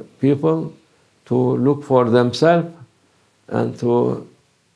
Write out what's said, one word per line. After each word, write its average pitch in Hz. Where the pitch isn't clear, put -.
people 156
to 127
look 139
for 123
themselves 156
and 117
to, 120